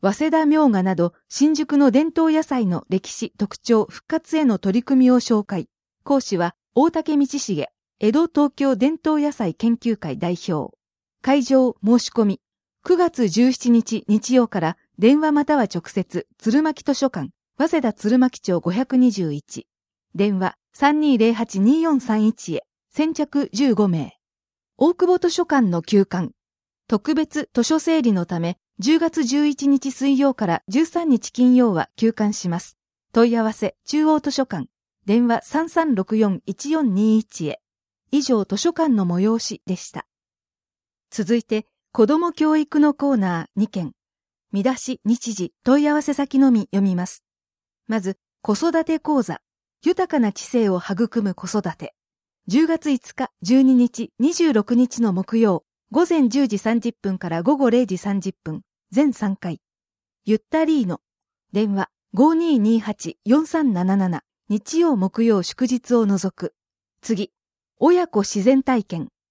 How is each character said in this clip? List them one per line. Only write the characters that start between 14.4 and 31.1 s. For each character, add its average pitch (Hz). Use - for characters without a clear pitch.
か 202
ら 160
電 262
話 311
ま 294
た 302
は 262
直 170
接、 -
鶴 262
巻 311
図 277
書 262
館、 147
早 302
稲 330
田 240
鶴 226
巻 254
町 175
五 175
百 254
二 254
十 175
一。 -
電 196
話、 190
三 294
二 294
零 226
八 214
二 269
四 311
三 214
一 175
へ、 -
先 311
着 285
十 240
五 208
名。 165
大 330
久 370
保 359
図 349
書 339
館 254
の 170
休 196
館。 175
特 269
別 302
図 240
書 311
整 320
理 233
の 175
た 170
め、 170
十 294
月 330
十 277
一 277
日 277
水 269
曜 277
か 208
ら 170
十 262
三 339
日 240